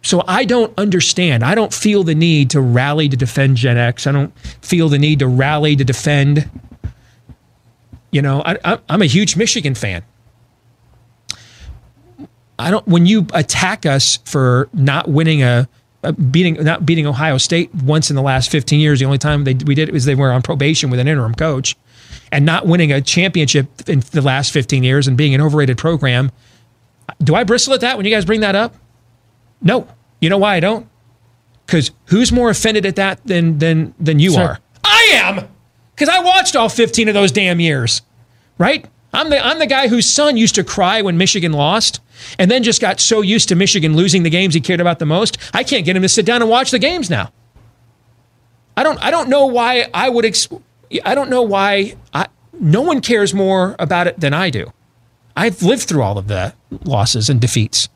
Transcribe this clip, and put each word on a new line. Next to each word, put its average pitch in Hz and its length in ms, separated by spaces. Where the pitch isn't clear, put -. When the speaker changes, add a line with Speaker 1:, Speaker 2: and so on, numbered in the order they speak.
Speaker 1:
So 180 260
I 214 160
don't 226 320
understand. 180 640
I 147 120
don't 220 180
feel 202 320
the 160 100
need 151 360
to 147 100
rally 139 480
to 135 80
defend 135 400
Gen 120 220
X. 120 280
I 139 60
don't 143 240
feel 165 300
the 143 80
need 151 220
to 135 60
rally 147 500
to 135 80
defend, 143 680
you 143 100
know, 139 240
I, 170 200
I, 175 140
I'm 180 100
a 175 60
huge 160 280
Michigan 147 400
fan. 95 280
I 135 120
don't, 208 160
when 170 200
you 202 260
attack 180 540
us 139 400
for 127 480
not 143 340
winning 156 340
a, 123 240
a 156 100
beating, 160 500
not 156 220
beating 160 220
Ohio 147 320
State - 360
once 151 360
in 147 40
the 135 80
last 131 280
fifteen 151 300
years, 147 200
the 135 60
only 139 120
time 147 260
they, 131 100
we 139 200
did 151 140
it - 40
was 131 120
they 143 100
were 135 160
on 123 120
probation 143 480
with 123 100
an 131 80
interim 120 260
coach, 139 420
and 143 140
not - 220
winning 165 260
a 139 80
championship 151 880
in 151 120
the 156 80
last 135 320
fifteen 131 320
years 131 240
and 127 80
being 139 180
an 135 60
overrated 143 380
program. 135 520
Do 147 120
I 233 80
bristle 233 300
at 254 80
that 247 160
when 196 80
you 214 80
guys 202 140
bring 214 140
that 202 140
up? 220 200
No. 220 280
You 160 100
know 196 80
why 202 160
I 170 60
don't? 208 260
'Cause 156 240
who's 226 240
more 240 200
offended 208 360
at 180 100
that 196 300
than, 170 320
than, 160 400
than 156 200
you 175 140
Speaker 2:
Sure. 180 100
Speaker 1:
are? - 160
I 427 300
am! 190 340
'Cause 294 120
I 359 120
watched 370 340
all 226 140
fifteen 226 400
of 208 60
those 196 180
damn 180 280
years, 139 420
right? 233 280
I'm 311 180
the, 277 140
I'm 311 160
the 302 60
guy 269 220
whose 233 180
son 294 300
used 220 200
to 196 80
cry 202 360
when 185 160
Michigan 175 360
lost 156 480
and 185 140
then 247 140
just 226 160
got 196 180
so 220 220
used 202 300
to 185 40
Michigan 165 400
losing 175 300
the 165 60
games 180 240
he 165 60
cared 175 200
about 175 180
the 165 80
most, 185 320
I 240 100
can't 262 220
get 180 100
him 185 80
to 185 60
sit 202 180
down 240 160
and 220 80
watch 254 220
the 247 80
games 302 280
now. 110 220
I 240 60
don't, - 220
I 262 80
don't 311 160
know 277 180
why 240 480
I 214 140
would 233 160
ex-, - 240
I 233 100
don't 269 160
know 247 120
why 196 520
I, 156 140
no 185 220
one 302 200
cares 208 320
more 190 460
about 175 300
it - 100
than 143 160
I 175 160
do. 107 220
I've 185 260
lived 220 220
through 147 180
all 98 160
of 98 80
the 98 280
losses 117 460
and 123 100
defeats. - 560